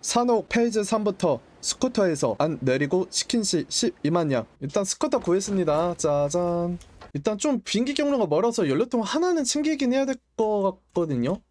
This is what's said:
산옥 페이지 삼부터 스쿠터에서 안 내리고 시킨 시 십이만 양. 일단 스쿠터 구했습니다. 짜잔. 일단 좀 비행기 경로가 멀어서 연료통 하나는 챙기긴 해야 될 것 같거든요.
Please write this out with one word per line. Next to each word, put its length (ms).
산옥 460
페이지 360
삼부터 560
스쿠터에서 760
안 220
내리고 500
시킨 320
시 260
십이만 640
양. 140
일단 240
스쿠터 360
구했습니다. 760
짜잔. 840
일단 240
좀 260
비행기 300
경로가 320
멀어서 420
연료통 340
하나는 420
챙기긴 480
해야 120
될 120
것 440
같거든요. 420